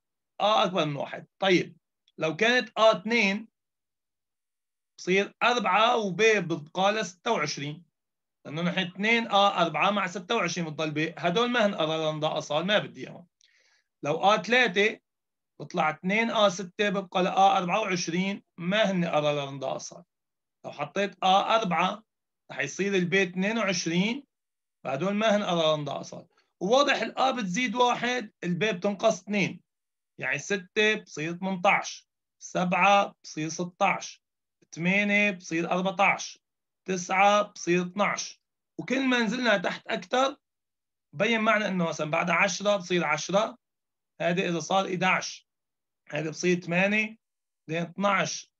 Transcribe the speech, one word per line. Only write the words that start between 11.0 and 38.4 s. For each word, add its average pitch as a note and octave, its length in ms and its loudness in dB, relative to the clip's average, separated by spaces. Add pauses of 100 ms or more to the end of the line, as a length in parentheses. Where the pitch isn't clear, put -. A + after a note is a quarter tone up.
هدول F3 320 0
ما A#3+ 160 2
هن G3+ 100 0
قرار D#3+ 360 -2
لنضاء D#3 260 -2
أصال D3+ 280 -2
ما G3+ 140 2
بدي C3+ 220 -10
إياهم. - 260 -16 (760)
لو C#3+ 120 0
آ G3 220 4
ثلاثة A3 640 2 (600)
بطلع D#3 300 -2
اثنين G#3 420 -2
آ G#3 180 4
ستة G3+ 400 -2
ببقى F#3+ 340 -2
لآ G3 340 4
أربعة F#3 240 0
وعشرين، F#3 640 -2 (140)
ما G3 340 0
هن F3 140 0
قرار D3 440 0
لنضاء C3+ 260 -6
أصال. - 280 -14 (640)
لو C3+ 60 -12
حطيت F#3+ 520 -4
آ F#3+ 320 4
أربعة F#3 480 0 (480)
رح - 80 -10
يصير F#3 360 -2
البي F#3 280 2
اثنين F#3+ 340 -2
وعشرين، G#3+ 680 0 (600)
فهدول C#3 300 -2
ما G#3 220 2
هن G#3 80 0
قرار E3 340 2
لنضاء D3 240 -6
أصال. - 260 -16 (320)
وواضح B3 420 4
الآ B3+ 300 0
بتزيد A#3+ 440 -2
واحد، A#3+ 560 0 (120)
البي F3 300 0
بتنقص G3+ 480 0
اثنين، G3+ 400 -2 (560)
يعني C#3 220 -4
ستة G#3+ 560 -2
بصير F3 420 -8
ثمنتاش، F#3 720 -2 (320)
سبعة F#3 840 2
بصير D#3 260 -8
ستاش، F3 760 -4 (480)
ثمانية G3+ 600 2
بصير F3 400 -4
أربعتاش، F#3 680 0 (460)
تسعة F#3+ 560 4
بصير F3+ 400 0
اثناش. F3+ 600 -4 (380)